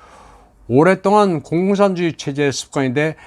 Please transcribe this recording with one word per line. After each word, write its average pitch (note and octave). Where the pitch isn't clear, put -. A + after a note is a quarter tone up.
오랫동안 F#3
공산주의 F#3
체제의 C#3+
습관인데 C#3+